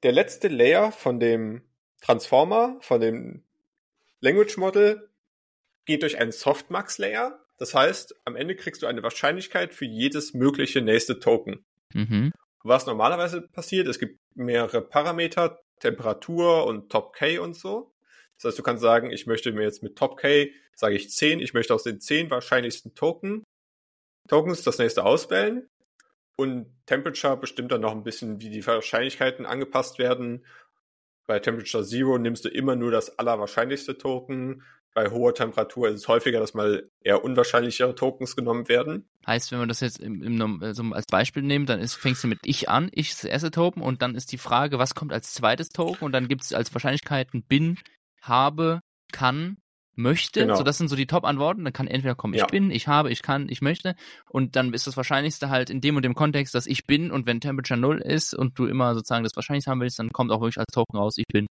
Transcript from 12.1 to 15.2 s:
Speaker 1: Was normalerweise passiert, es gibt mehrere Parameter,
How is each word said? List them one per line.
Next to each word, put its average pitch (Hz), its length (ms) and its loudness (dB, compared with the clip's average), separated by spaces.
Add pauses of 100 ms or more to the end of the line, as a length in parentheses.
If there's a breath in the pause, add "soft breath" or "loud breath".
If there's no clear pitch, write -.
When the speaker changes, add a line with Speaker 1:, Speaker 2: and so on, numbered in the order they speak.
Speaker 1:
Was 123 240 4
normalerweise 165 560 0
passiert, 175 460 -4
es 127 120 -4
gibt - 200 -8 (160)
mehrere 120 460 0
Parameter, 170 800 0 (180)